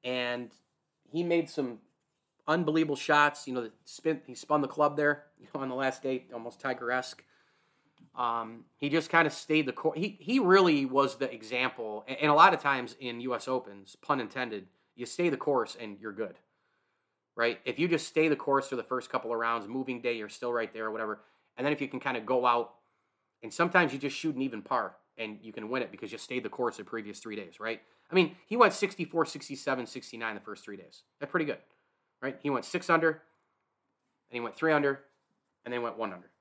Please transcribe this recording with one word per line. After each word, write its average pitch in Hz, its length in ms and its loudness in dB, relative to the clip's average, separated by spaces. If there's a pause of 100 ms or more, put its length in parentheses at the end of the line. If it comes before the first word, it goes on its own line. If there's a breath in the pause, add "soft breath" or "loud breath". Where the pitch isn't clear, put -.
And 123 480 -4 (580)
he 170 140 -2
made 165 260 2
some 120 300 -4 (680)
unbelievable 156 480 2
shots. 147 540 2
You 127 60 -4
know, 127 80 -2
the 113 100 -10 (120)
spin, - 420 -4
he 123 100 -14
spun 151 240 0
the 139 80 0
club 147 280 2
there, 147 360 2
<laughs> - 80 -20
you - 120 -20
know, 143 80 -6
on 135 80 -6
the 127 60 -4
last 131 300 -2
day, 131 280 -4
almost 117 280 -12
Tiger-esque. 127 640 -4 (920 soft breath)
Um, 117 500 -4 (120)
he 143 120 -2
just 156 220 0
kinda 165 180 6
stayed 156 380 0
the 127 60 -4
course. - 260 -2
He, 185 220 -4
he 240 180 0
really 180 480 8
was 135 300 2
the 131 160 -2
example. 113 760 -4
A-, 135 160 -6
and 151 80 4
a 147 40 6
lot 175 200 10
of 147 60 -2
times 131 400 0
in 120 220 -8
U 127 120 -2
S 113 140 -6
Opens, 101 480 -6
pun 143 240 -2
intended, 110 480 -6 (260)
you 120 100 -8
stay 170 240 0
the 143 80 2
course 127 420 0
and 104 220 -10
you're 107 120 -10
good, 98 260 -8 (960)
right? 117 320 0
If 123 120 -4
you 165 100 2
just 160 180 2
stay 160 220 2
the 147 80 4
course 135 320 2
for 131 80 -4
the 117 60 -4
first 123 280 -6
couple 117 220 -2
of 117 60 -2
rounds, 117 300 -2
moving 127 320 -4
day, 120 160 0
you're 107 140 -8
still 123 220 -6
right 113 200 -2
there 110 140 -6
or 110 40 -4
whatever. 107 300 -6 (380 soft breath)
And 131 80 -2
then 147 80 2
if 147 60 -8
you 139 80 -4
can 135 120 -8
kinda 123 200 -2
go 123 260 2
out, 120 280 2 (680)
and - 100 -10
sometimes 175 400 4
you 139 60 -8
just 135 180 -4
shoot 156 180 -4
an 131 80 -4
even 117 200 -6
par 110 340 -2 (220)
and 107 240 -8
you 110 100 -16
can 107 160 -10
win 127 140 -2
it 110 80 -6
because 101 200 -12
you 113 60 -12
stayed 127 260 -6
the 107 60 -6
course 120 300 -4
the 107 60 -12
previous 104 340 -10
three 107 180 -10
days, 95 240 -14
right? 110 220 -8 (280 soft breath)
I - 40 -10
mean, 180 220 4 (100)
he 220 100 -4
went 226 160 8
sixty-four, 170 540 -2
sixty-seven, 131 600 -6
sixty-nine 113 480 -8
the 107 60 -12
first 104 240 -14
three 101 120 -12
days. - 260 -20 (160)
That's 143 120 -10
pretty 160 160 2
good, - 120 -4 (640)
right? 135 200 -6
He 147 60 -2
went 135 160 0
six - 240 -6
under, 165 220 6
and - 1200 -18
he 120 60 -4
went 113 140 -6
three 160 180 2
under, 143 280 2 (640)
and 120 80 -8
then 120 80 -2
he 120 40 -4
went 110 140 -6
one 107 160 -4
under. 90 160 -20 (100)